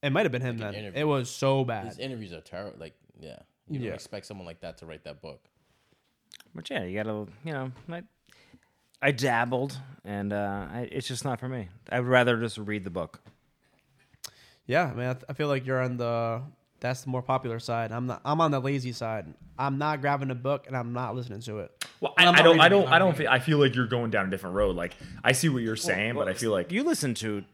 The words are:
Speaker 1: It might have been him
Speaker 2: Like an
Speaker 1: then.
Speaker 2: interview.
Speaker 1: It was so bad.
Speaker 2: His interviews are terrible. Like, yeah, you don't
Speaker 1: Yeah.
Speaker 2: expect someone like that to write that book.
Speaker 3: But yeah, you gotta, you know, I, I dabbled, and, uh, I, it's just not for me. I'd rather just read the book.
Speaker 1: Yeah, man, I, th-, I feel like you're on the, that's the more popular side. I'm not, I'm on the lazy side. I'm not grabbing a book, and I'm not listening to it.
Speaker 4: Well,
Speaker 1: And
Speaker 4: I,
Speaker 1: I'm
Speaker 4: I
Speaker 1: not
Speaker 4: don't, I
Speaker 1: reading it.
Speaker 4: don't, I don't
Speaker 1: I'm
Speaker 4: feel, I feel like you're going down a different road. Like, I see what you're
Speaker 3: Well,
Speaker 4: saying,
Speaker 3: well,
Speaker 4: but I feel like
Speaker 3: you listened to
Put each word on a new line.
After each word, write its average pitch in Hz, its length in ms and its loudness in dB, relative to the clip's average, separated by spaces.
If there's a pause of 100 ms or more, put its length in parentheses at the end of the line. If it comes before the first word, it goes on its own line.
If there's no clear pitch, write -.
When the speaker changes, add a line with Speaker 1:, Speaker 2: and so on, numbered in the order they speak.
Speaker 1:
It 143 80 0
might 180 160 2
have 135 60 0
been 123 100 -4
him 120 160 -4
Speaker 2:
Like 107 80 -8
an 101 80 -8
Speaker 1:
then. 104 80 -8
Speaker 2:
interview. 104 180 -8
Speaker 1:
It 151 40 0
was 135 260 0
so 135 340 0
bad. 117 220 -6
Speaker 2:
His - 120 -14
interviews 113 360 -10
are 78 80 -14
terrible. 95 360 -12
Like, 80 160 -16 (240)
yeah, 76 200 -18 (320)
you 147 80 -6
don't 120 100 -6
Speaker 1:
Yeah. 90 60 -6
Speaker 2:
expect - 320 -14
someone 95 200 -14
like 82 140 -16
that 82 180 -12
to 82 80 -20
write 76 180 -16
that 76 180 -16
book. 76 260 -18 (1040)
Speaker 3:
But 165 140 -14
yeah, 165 160 -6
you 98 180 -6
gotta, 107 240 -6 (180)
you 160 80 -8
know, 131 200 -8 (180)
I, 170 120 -12 (1000)
I 139 100 4
dabbled, 123 680 0 (260)
and, 101 280 -4
uh, 101 400 -4
I, 120 200 -8
it's 131 160 -6
just 123 160 -8
not 127 160 -4
for 127 80 -8
me. 120 200 -8 (220)
I'd 123 100 -2
rather 123 400 4
just 117 180 -6
read 104 260 -6
the 95 60 -8
book. 85 300 -8 (1500)
Speaker 1:
Yeah, 143 280 0
man, 123 160 -4
I, - 40 -2
th-, 127 140 -16
I 143 40 -10
feel 147 160 -4
like 135 180 0
you're 131 160 0
on 123 140 -2
the, 117 460 -2 (380)
that's 127 220 -4
the 135 80 -8
more 127 120 -4
popular 123 360 -2
side. 117 320 -4
I'm 120 160 -6
not, 123 180 -6
I'm 151 160 0
on 160 100 4
the 139 100 0
lazy 127 320 -4
side. 110 340 -6 (320)
I'm 135 200 -2
not 147 220 -2
grabbing 139 300 -2
a 131 40 -4
book, 131 320 -4
and 131 100 -8
I'm 120 160 -6
not 123 240 -6
listening 120 260 -8
to 110 180 -8
it. - 240 -12 (160)
Speaker 4:
Well, - 180 -2
Speaker 1:
And 180 100 10
Speaker 4:
I, - 20 10
Speaker 1:
I'm 175 40 8
Speaker 4:
I 175 40 12
Speaker 1:
not 165 60 12
Speaker 4:
don't, 165 160 10
I 156 40 10
Speaker 1:
reading 190 140 10
it. 196 60 6
Speaker 4:
don't, 135 80 4
I 170 60 8
don't 190 120 6
Speaker 1:
I'm 156 40 2
Speaker 4:
feel, 131 160 -2
I 127 80 6
feel 147 200 2
like 131 160 6
you're 123 120 2
going 120 240 -2
down 104 160 0
a 95 40 -2
different 92 260 -4
road. 98 200 2
Like, 87 180 -4 (300)
I 131 80 6
see 131 160 2
what 127 140 0
you're 113 100 -2
Speaker 3:
Well, 113 40 -4
Speaker 4:
saying, 107 380 -2
Speaker 3:
well, 135 120 0
Speaker 4:
but 95 40 -2
I 92 40 0
feel 113 180 0
like 90 180 0
Speaker 3:
you 220 140 -2
listened 147 340 0
to 104 360 -4